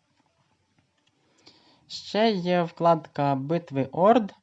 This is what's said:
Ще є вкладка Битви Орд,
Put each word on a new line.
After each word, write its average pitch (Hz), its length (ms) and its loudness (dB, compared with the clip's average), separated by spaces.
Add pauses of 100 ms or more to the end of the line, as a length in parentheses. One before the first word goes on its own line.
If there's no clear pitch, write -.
(1900)
Ще - 440 -2
є 180 320 0
вкладка 160 720 0
Битви 135 560 -4
Орд, 202 520 2